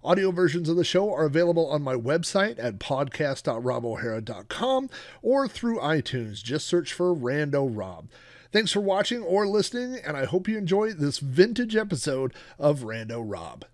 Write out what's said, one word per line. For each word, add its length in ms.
Audio 260
versions 380
of 80
the 80
show 300
are 100
available 420
on 140
my 140
website 640
at 200
podcast 680
dot 200
rob 220
o'hara 340
dot 280
com 420
or 260
through 300
iTunes. 680
Just 220
search 260
for 240
Rando 580
Rob. 360
Thanks 180
for 100
watching 420
or 260
listening, 560
and 100
I 120
hope 200
you 120
enjoy 340
this 280
vintage 540
episode 600
of 220
Rando 440
Rob. 500